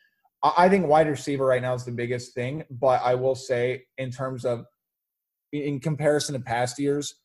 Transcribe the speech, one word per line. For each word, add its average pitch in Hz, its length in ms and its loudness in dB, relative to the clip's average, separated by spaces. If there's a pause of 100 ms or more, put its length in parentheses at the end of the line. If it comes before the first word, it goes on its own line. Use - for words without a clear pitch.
(420)
I, 147 160 4
I 180 100 8
think 190 180 2
wide 151 220 6
receiver 135 380 -2
right 127 160 2
now 127 120 -2
is 123 120 -6
the 120 60 -8
biggest 120 420 -4
thing. 131 360 -6
But 127 320 2
I 123 120 2
will 127 220 2
say, 123 500 -2 (100)
in 131 140 -6
terms 131 340 -6
of, 120 220 -2 (840)
in, 147 100 -4
in 143 180 -4
comparison 151 540 0
to 127 60 -6
past 123 380 -2
years, 143 360 -2 (100)